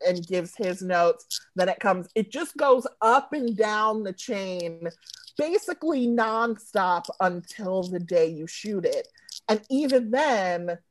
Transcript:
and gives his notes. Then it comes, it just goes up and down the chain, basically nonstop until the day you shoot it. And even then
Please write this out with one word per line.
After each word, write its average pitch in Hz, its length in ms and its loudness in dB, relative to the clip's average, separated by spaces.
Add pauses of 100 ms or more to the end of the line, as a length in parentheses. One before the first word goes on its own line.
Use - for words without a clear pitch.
and 175 200 0
gives 180 300 -4
his 185 260 -4
notes. 175 580 2 (140)
Then 180 140 2
it 180 120 -2
comes, 185 340 0
it 220 180 -2
just 311 240 -8
goes 262 300 4 (140)
up 240 320 4
and 240 240 -2
down 214 460 2
the 196 100 -6
chain, 180 760 -8 (500)
basically 320 720 0
nonstop 220 960 0 (160)
until 185 640 -2
the 180 160 -6
day 170 260 2
you 160 200 -6
shoot 196 380 -6
it. - 220 -2 (420)
And 214 120 2 (100)
even 262 400 2
then 185 680 0 (120)